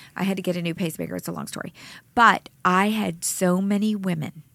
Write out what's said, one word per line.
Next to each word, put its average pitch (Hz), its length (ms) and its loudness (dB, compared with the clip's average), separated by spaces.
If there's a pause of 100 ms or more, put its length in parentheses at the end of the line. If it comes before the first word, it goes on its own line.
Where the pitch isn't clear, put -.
(160)
I 185 80 -2
had 196 120 0
to 190 60 -4
get 180 120 0
a 175 60 -4
new 170 140 -2
pacemaker. 170 420 -4
It's 175 120 -8
a 170 40 -6
long 165 140 -8
story. - 260 -10 (420)
But 226 360 6 (120)
I 185 280 4
had 196 340 -4
so 185 380 2
many 208 340 0
women 165 460 -4 (120)